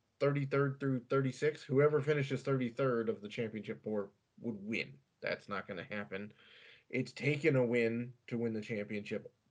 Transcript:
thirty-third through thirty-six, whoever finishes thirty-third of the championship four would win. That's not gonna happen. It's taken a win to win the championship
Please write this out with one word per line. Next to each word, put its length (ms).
thirty-third 600
through 260
thirty-six, 580
whoever 380
finishes 420
thirty-third 680
of 120
the 80
championship 540
four 260
would 220
win. 340
That's 280
not 180
gonna 180
happen. 480
It's 220
taken 440
a 100
win 480
to 100
win 160
the 80
championship 680